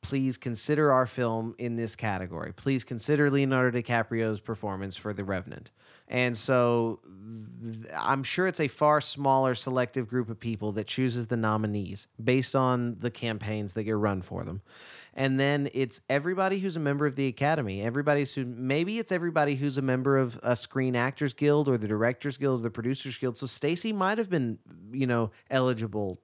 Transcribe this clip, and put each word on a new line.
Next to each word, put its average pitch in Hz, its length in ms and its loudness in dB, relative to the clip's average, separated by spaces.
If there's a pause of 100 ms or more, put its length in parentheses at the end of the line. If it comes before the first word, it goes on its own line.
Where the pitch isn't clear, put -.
please 131 360 -2
consider 143 540 2
our 127 140 6
film 113 520 -2
in 120 180 -4
this 117 200 -4
category. 87 580 -4
Please 135 320 -2
consider 143 440 2
Leonardo 131 520 2
DiCaprio's 113 580 0
performance 98 580 -6
for 104 160 -6
The 98 120 -6
Revenant. 95 460 -6 (380)
And 123 280 0
so 120 640 2 (640)
th-, 113 240 -10 (120)
I'm 135 260 0
sure 180 240 0
it's 180 120 -2
a 156 80 2
far 151 320 4
smaller 135 560 2
selective 127 540 -2
group 120 200 -2
of 113 100 -8
people 107 340 -4
that 104 140 -4
chooses 120 400 -2
the 120 100 0
nominees 104 720 0 (140)
based 127 340 4
on 123 440 2
the 120 100 -2
campaigns 107 640 -4
that 113 100 -2
get 107 120 0
run 104 260 2
for 90 220 -8
them. 95 180 -8 (520)
And 135 260 0
then 143 340 2
it's 131 360 -2
everybody 185 500 2
who's 185 160 -2
a 170 60 -4
member 143 240 2
of 139 100 0
the 135 120 0
Academy. 117 540 0
Everybody's 143 520 0
who, 135 120 -4
maybe 139 540 -2
it's 220 120 -4
everybody 160 440 2
who's 135 220 -2
a 139 40 -2
member 131 360 2
of 123 260 0
a 123 140 2
Screen 131 400 -2
Actors 131 360 0
Guild 147 360 2
or 123 80 4
the 107 100 -2
Directors 120 500 0
Guild 135 220 0
or 113 40 -6
the 117 80 -2
Producers 123 460 -4
Guild. 123 200 -2
So - 100 -6
Stacy 170 460 -2
might 196 240 2
have 214 120 -2
been, 131 280 0 (340)
you 131 160 0
know, 117 240 2 (180)
eligible 110 760 0